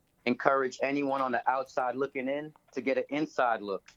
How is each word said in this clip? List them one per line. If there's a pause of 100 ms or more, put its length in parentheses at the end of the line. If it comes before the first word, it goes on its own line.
(260)
encourage
anyone
on
the
outside
looking
in (220)
to
get
an
inside
look (140)